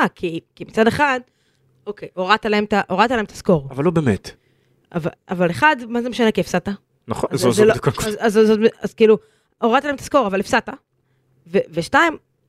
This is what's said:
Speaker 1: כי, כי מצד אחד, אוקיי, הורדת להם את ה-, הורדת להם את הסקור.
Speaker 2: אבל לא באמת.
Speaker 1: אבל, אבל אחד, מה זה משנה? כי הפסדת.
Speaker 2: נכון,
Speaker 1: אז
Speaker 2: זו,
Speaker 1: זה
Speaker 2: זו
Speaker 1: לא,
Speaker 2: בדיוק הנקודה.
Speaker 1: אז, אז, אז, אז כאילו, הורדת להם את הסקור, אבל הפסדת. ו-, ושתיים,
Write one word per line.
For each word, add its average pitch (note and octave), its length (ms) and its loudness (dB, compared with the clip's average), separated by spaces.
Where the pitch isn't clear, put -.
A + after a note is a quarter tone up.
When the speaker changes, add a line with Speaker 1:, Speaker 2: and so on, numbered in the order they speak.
Speaker 1:
כי, E3 240 -8
כי - 100 -14
מצד A3 220 2
אחד, C4 320 0
אוקיי, - 260 -12
הורדת F#3+ 320 0
להם G#3 180 0
את G#3 100 -4
ה-, G3 160 0
הורדת G#3 220 0
להם A3 140 -2
את - 60 -18
הסקור. D3 400 -2
Speaker 2:
אבל C3+ 120 -4
לא F3+ 80 0
באמת. C#3+ 400 -2
Speaker 1:
אבל, E3 180 -6
אבל F3 220 0
אחד, D4+ 240 2
מה A#3 140 -4
זה B3 80 -6
משנה? A3 220 0
כי G3+ 100 -2
הפסדת. F3+ 280 -4
Speaker 2:
נכון, - 260 -4
Speaker 1:
אז C3 60 -2
Speaker 2:
זו, B2 120 2
Speaker 1:
זה F3+ 60 0
Speaker 2:
זו G#3+ 80 6
Speaker 1:
לא, A3 60 6
Speaker 2:
בדיוק - 160 0
הנקודה. - 200 -4
Speaker 1:
אז, G#3 300 0
אז, A3 140 6
אז, A3 60 2
אז G3+ 120 -8
כאילו, G#3+ 240 4
הורדת A#3+ 240 2
להם C#4+ 100 -4
את - 40 -12
הסקור, B3+ 280 0
אבל G3 120 -2
הפסדת. A3 300 -2
ו-, E3+ 100 -2
ושתיים, C#4 480 0